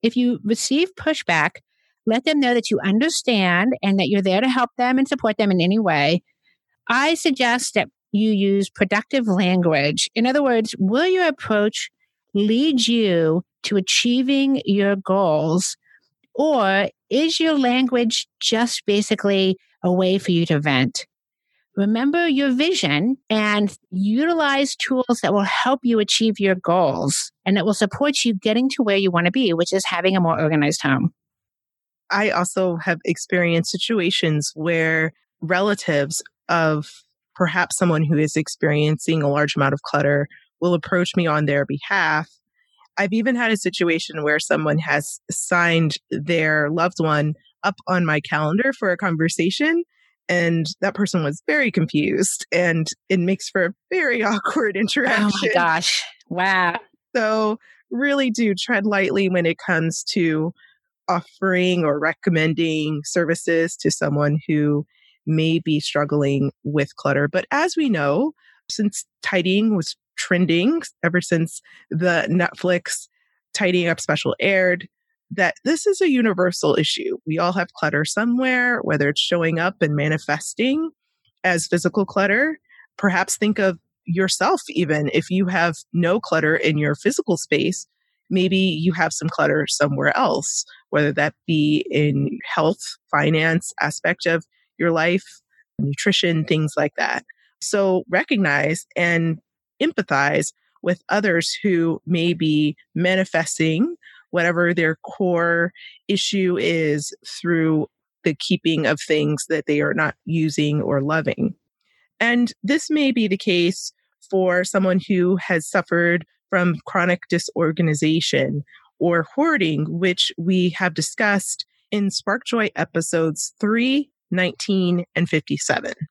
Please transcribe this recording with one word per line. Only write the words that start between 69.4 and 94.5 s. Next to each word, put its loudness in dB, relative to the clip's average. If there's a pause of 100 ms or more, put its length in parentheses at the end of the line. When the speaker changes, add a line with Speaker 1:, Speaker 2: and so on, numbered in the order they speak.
Speaker 2:
was -4 (200)
trending 0 (200)
ever 0
since -2 (280)
the 0
Netflix -2 (480)
Tidying 0
Up -2
special -2
aired, 0 (440)
that 0
this 0
is 0
a 2
universal 2
issue. -2
We -4
all 0
have -4
clutter -2
somewhere, 0
whether 0
it's -2
showing 0
up -2
and 0
manifesting -2 (540)
as 0
physical 0
clutter. 0 (380)
Perhaps 0
think 0
of 2 (280)
yourself, 0
even 0
if 0
you 0
have 0 (180)
no 2
clutter 0
in 0
your 0
physical -2
space, -2 (460)
maybe 2
you 2
have -2
some -4
clutter 0
somewhere 0
else, -2 (240)
whether 2
that -2 (100)
be 2
in 0
health, 0 (300)
finance 0 (100)
aspect -4
of 0 (340)